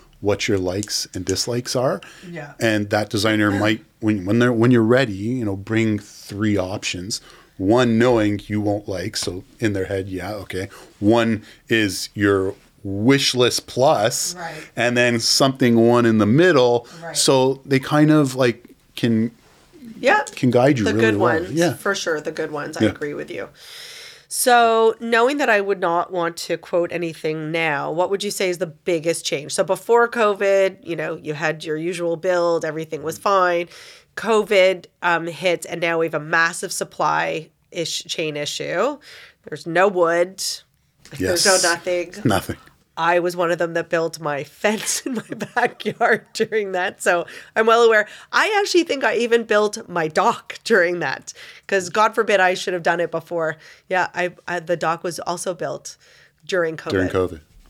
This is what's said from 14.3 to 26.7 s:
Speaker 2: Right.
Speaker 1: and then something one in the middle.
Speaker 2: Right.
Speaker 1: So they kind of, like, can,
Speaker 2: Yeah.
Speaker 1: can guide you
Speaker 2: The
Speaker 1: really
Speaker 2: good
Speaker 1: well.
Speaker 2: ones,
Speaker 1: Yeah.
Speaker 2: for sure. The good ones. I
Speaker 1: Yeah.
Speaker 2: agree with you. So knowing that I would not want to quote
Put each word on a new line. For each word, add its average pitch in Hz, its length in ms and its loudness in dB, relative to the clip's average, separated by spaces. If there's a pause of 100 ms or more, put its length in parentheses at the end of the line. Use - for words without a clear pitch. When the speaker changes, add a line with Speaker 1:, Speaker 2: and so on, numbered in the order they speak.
Speaker 2:
Right. - 400 -14
Speaker 1:
and 120 220 0
then 120 220 2
something 120 680 4
one 120 180 6
in 110 140 4
the 104 80 6
middle. 123 600 4 (140)
Speaker 2:
Right. 160 160 -14
Speaker 1:
So 135 480 2
they 139 140 2
kind 151 320 4
of, 143 240 2
like, 127 320 0 (280)
can, 117 360 0 (680)
Speaker 2:
Yeah. 381 220 2 (140)
Speaker 1:
can 127 160 2
guide 127 260 4
you 107 80 0
Speaker 2:
The 107 80 0
Speaker 1:
really 110 180 2
Speaker 2:
good 104 80 0
Speaker 1:
well. 82 220 2
Speaker 2:
ones, 95 120 -8
Speaker 1:
Yeah. 165 200 2
Speaker 2:
for 196 220 -4
sure. 160 260 -4
The 156 100 -8
good 156 200 -8
ones. 147 260 -8
I - 60 0
Speaker 1:
Yeah. - 80 2
Speaker 2:
agree 147 240 -8
with 151 160 -10
you. 101 180 -10 (760)
So 226 720 4
knowing 233 380 2
that 269 120 0
I 208 120 4
would 196 180 -2
not 175 320 -2
want 170 260 -2
to - 200 -4
quote 170 340 -2